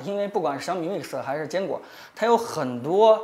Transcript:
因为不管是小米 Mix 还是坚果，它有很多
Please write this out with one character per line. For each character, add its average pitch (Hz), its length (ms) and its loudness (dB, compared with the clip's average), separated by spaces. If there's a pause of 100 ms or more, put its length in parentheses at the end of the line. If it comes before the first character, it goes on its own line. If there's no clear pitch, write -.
因 202 120 -4
为 202 120 -2
不 202 120 -2
管 143 180 -2
是 - 80 -10
小 170 80 -2
米 170 140 -4
Mix 143 340 -6
还 131 160 -4
是 156 100 -6
坚 175 180 -2
果， 135 140 -4 (340)
它 220 120 -2
有 233 100 6
很 127 460 -4
多 208 420 6